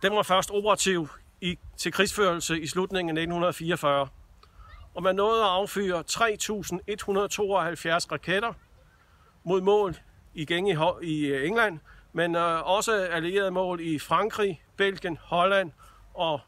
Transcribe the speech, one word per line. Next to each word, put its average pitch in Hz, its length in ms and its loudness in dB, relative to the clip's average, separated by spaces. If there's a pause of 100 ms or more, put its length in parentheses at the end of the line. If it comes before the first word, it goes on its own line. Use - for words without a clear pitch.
den 196 140 0
var 208 80 4
først 185 280 0
operativ 190 580 0 (320)
i, 175 180 -4 (180)
til 175 140 -4
krigsførelse 170 680 0
i 156 80 -6
slutningen 180 500 -2
af 165 100 -2
nitten 170 260 0
fireogfyrre, 147 540 0 (840)
og 180 100 -6
man 185 120 2
nåede 220 280 2
at 202 60 4
affyre 185 540 0
tre 220 340 0
tusind 190 500 -4
et 208 140 -6
hundrede 196 260 0
tooghalvfjerds 175 840 0
raketter 190 420 -2 (880)
mod 185 180 0
mål 196 340 4 (380)
igen 170 340 -2
i 190 80 2
Ho-, 156 240 2
i, 156 260 -2
øh, 139 220 0
England, 208 320 0 (340)
men, 170 220 0
øh, 165 340 0
også 208 220 2
allierede 185 600 0
mål 180 300 0
i 160 180 -2
Frankrig, 196 640 0 (140)
Belgien, 190 440 0
Holland 185 500 2 (420)
og 165 340 -2